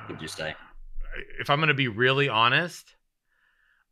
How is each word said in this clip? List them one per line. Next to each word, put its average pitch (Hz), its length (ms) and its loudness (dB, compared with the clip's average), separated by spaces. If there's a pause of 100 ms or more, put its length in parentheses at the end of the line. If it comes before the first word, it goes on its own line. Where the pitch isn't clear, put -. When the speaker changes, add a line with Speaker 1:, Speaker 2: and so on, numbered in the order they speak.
Speaker 1:
would - 120 -10
you 80 60 -8
say? 78 260 -6 (880)
Speaker 2:
If 127 100 -6
I'm 143 120 4
gonna 151 120 4
be 135 140 0
really 127 420 2
honest, 123 640 2 (1000)